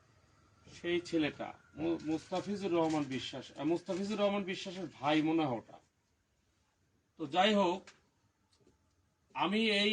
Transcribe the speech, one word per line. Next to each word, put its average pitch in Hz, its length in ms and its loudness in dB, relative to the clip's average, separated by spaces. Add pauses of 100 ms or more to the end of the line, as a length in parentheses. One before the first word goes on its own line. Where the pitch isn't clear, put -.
(800)
সেই 175 200 0
ছেলেটা 151 520 -2 (240)
মু-, 160 280 -2
মুস্তাফিজুর 180 680 -4
রহমান 160 320 2
বিশ্বাস, 127 400 -6 (120)
আহ, 143 80 -6
মুস্তাফিজুর 190 560 -2
রহমান 202 220 2
বিশ্বাসের 185 440 -8 (140)
ভাই 151 220 4
মনে 160 220 2
হয় 127 120 -2
ওটা। - 220 -12 (1400)
তো 160 80 -6
যাই 185 280 4
হোক, 190 280 2 (1500)
আমি 208 360 2
এই 208 220 4